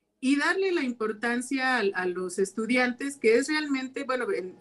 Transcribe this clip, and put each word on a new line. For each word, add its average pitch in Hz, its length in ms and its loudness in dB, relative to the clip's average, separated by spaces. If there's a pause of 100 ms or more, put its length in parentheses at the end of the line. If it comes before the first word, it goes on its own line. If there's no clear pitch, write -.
(200)
y 269 180 2
darle 359 340 0
la 330 120 2
importancia 247 920 -2
al, 196 180 2
a 180 100 0
los 180 340 -4
estudiantes, 247 800 0
que 226 200 6
es 277 120 2
realmente, 285 540 -2
bueno, 254 280 -2
en, 185 300 -6